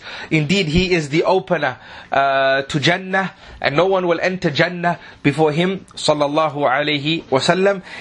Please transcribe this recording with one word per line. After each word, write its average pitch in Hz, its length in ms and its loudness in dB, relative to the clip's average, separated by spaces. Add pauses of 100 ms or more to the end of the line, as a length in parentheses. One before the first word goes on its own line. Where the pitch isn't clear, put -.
(300)
indeed 160 380 2
he 175 260 2
is 156 160 0
the 156 140 2
opener, 160 560 0 (320)
uh, 135 520 2
to 147 160 -4
Jannah, 185 540 -2 (260)
and 135 160 -2
no 170 120 4
one 190 180 0
will 170 160 0
enter 185 300 -2
Jannah 170 480 -2 (240)
before 151 280 2
him, 185 280 -2 (160)
sallallahu 147 640 0
alayhi 147 720 0
wa 131 80 4
sallam. 185 420 2 (200)